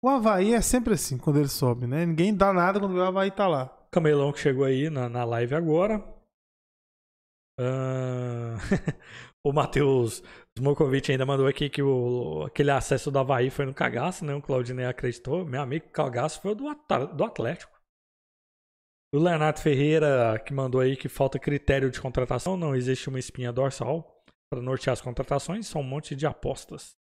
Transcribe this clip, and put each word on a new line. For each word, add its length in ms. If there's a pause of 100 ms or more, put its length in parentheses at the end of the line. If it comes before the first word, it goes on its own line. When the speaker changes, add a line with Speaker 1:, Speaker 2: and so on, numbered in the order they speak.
Speaker 1:
O 60
Avaí 460
é 80
sempre 320
assim, 240
quando 200
ele 100
sobe, 380
né? 200
Ninguém 280
dá 200
nada 260
quando 160
o 60
Avaí 280
tá 160
lá. 220 (240)
Speaker 2:
Camelão 400
que 80
chegou 240
aí 240
na, 220
na 140
live 300
agora. 480 (1600)
Ah, 1000
<laughs> 880
o 80
Matheus 720 (360)
Smokovic 520
ainda 160
mandou 200
aqui 240
que 120
o... 600
aquele 260
acesso 400
do 80
Avaí 320
foi 160
no 80
cagaço, 500
né? 100
O 80
Claudinei 440
acreditou. 580
Meu 160
amigo, 300
cagaço 500
foi 120
o 20
do 140
At-, 460
do 100
Atlético. 500 (1400)
O 40
Leonardo 420
Ferreira, 840
que 80
mandou 280
aí 160
que 120
falta 300
critério 520
de 100
contratação, 560
não 180
existe 340
uma 100
espinha 340
dorsal 680 (300)
pra 80
nortear 320
as 80
contratações, 680
são 140
um 40
monte 300
de 120
apostas. 680 (140)